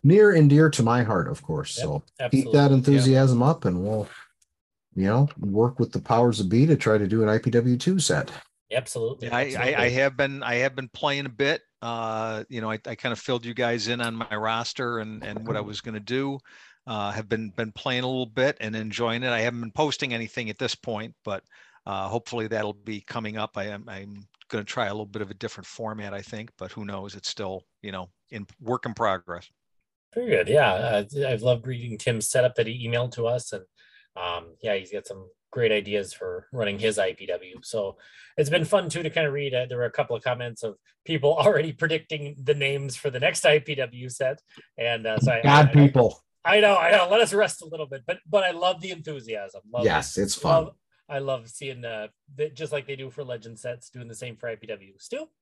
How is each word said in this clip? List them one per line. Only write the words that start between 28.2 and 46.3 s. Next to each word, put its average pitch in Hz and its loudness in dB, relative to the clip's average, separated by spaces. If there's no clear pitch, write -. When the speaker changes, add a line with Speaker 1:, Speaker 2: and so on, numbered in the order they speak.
Speaker 3:
in 104 -12
work 120 -4
in 120 -6
progress. 92 -4
Speaker 2:
Very 240 -4
good. 92 2
Yeah, 117 4
uh, 107 0
I've 117 -2
loved 120 0
reading 120 -8
Tim's 110 -2
setup 123 2
that 113 0
he 117 -8
emailed 120 -2
to 117 -4
us, 120 -4
and, 95 -12
um, 87 -8
yeah, 107 -2
he's 95 -8
got 101 -10
some 95 -16
great 117 2
ideas 101 -2
for 95 -10
running 101 -4
his 107 0
I 95 0
P 98 -16
W. 90 -8
So 101 -6
it's 147 0
been 165 2
fun 175 2
too 170 -6
to 156 -4
kind 156 0
of 135 -2
read. 139 -4
Uh, 127 0
there 123 -8
were 123 -2
a 113 -4
couple 120 -2
of 107 -8
comments 123 -6
of 110 -6
people 151 2
<laughs> 165 0
already 160 4
predicting 151 -4
the 139 2
names 139 -2
for - -6
the 127 -6
next 160 0
I 151 6
P 147 -6
W 127 -8
set, 127 -4
and, 117 -2
uh, 110 -2
so 131 2
I, 117 0
Speaker 1:
God, 143 8
Speaker 2:
I, - -2
Speaker 1:
people. 135 8